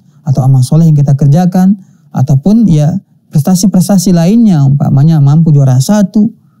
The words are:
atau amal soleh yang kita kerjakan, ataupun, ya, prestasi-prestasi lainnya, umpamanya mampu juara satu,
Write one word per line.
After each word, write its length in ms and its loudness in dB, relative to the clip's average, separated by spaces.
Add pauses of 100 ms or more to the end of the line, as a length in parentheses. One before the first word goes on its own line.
(220)
atau 240 -4
amal 160 2
soleh 240 0
yang 80 2
kita 240 0
kerjakan, 640 0 (320)
ataupun, 560 0
ya, 240 0 (400)
prestasi-prestasi 800 0
lainnya, 480 0
umpamanya 560 0
mampu 320 2
juara 320 2
satu, 480 -2 (300)